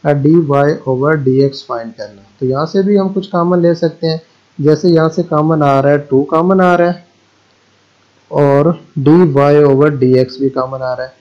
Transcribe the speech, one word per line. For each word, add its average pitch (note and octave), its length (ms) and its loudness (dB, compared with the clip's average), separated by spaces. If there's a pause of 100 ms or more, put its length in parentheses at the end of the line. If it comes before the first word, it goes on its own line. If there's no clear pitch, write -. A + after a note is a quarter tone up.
a, D3 120 0
dy D3 180 2 (520)
over C3+ 340 -2
dx C3+ 480 -2
find A#2 240 -10
करना। G2+ 300 -18 (180)
तो C3 60 -4
यहाँ C3+ 200 -2
से G3 160 -4
भी G3+ 140 0
हम F#3+ 140 0
कुछ G3 160 -6
common F3 340 -2
ले E3+ 160 2
सकते E3 300 -6
हैं, D#3+ 140 -4 (380)
जैसे D3+ 300 0
यहाँ D#3+ 200 2
से D#3+ 160 -4
common D#3 380 0
आ C#3 180 2
रहा C#3+ 120 2
है, D3 80 0
two C#3 240 -2
common F3 360 0
आ F3+ 140 2
रहा F3 160 0
है - 140 -10 (1300)
और D3 480 2 (200)
dy D3 200 4 (480)
over C#3+ 260 4
dx B2+ 480 0
भी C3+ 100 0
common C3 280 -6
आ B2+ 140 -6
रहा B2+ 140 -8
है - 140 -20